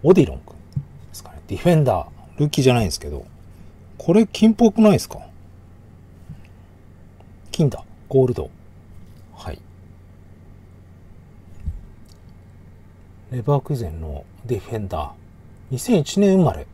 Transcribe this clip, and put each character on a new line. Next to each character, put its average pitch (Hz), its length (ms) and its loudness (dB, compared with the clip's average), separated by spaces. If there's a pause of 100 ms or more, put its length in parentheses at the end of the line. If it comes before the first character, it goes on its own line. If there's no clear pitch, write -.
オ 175 120 6
デ 170 80 6
ィ 127 60 2
ロ - 60 -10
ン 67 120 -14
君 - 80 -20
で - 600 -14
す - 100 -18
か - 80 -18
ね。 - 160 -20
デ 92 80 -6
ィ - 20 -8
フ - 100 0
ェ 170 60 4
ン 156 80 4
ダ 104 220 0
ー。 - 20 -14 (320)
ル 147 80 0
ー - 20 -2
キ 147 120 -2
ー 131 40 2
じ 127 60 6
ゃ 123 40 4
な 120 60 2
い 107 40 0
ん - 40 -2
で - 40 -4
す - 80 -10
け - 100 -12
ど。 73 160 -12 (720)
こ - 140 -2
れ 220 180 4
金 220 220 4
っ - 20 2
ぽ 226 160 4
く 226 100 -2
な 214 100 6
い - 20 4
で 131 80 2
す - 80 -12
か？ - 100 -16 (2250)
金 151 180 0
だ。 - 140 -8 (260)
ゴ 135 140 4
ー 127 60 2
ル 120 60 -2
ド。 - 140 -8 (840)
は - 160 -14
い。 - 100 -14 (3750)
レ 123 100 -8
バ 143 160 2
ー - 60 -4
ク - 80 -6
ー 139 40 -2
ゼ 107 120 -8
ン 80 120 -12
の 73 240 -10 (200)
デ 117 140 -4
ィ - 20 -8
フ - 100 -18
ェ 113 80 -6
ン 101 80 -6
ダ 90 120 -8
ー。 73 120 -8 (640)
二 131 80 -6
千 226 180 0
一 151 220 -2
年 196 160 4
生 180 80 4
ま 117 80 2
れ。 - 220 -12